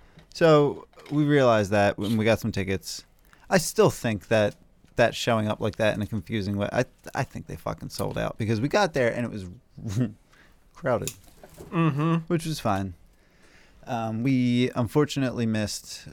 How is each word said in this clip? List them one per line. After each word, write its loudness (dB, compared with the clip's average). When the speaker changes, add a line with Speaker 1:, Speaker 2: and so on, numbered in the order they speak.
Speaker 1:
So 4
we 2
realized 4
that 4
when -2
we 2
got 4
some -4
tickets. -6
I 2
still 4
think -4
that, 2
that 4
showing 0
up -4
like -4
that 2
in -4
a -4
confusing -6
way, -2
I, 0
I -2
think -10
they -12
fucking -8
sold -6
out -4
because -2
we -2
got 0
there 2
and -4
it -8
was -10
<laughs> -2
crowded. -4
Speaker 2:
Mm-hmm. 2
Speaker 1:
Which -2
was -6
fine. -2
Um, -4
we 2
unfortunately 0
missed, -4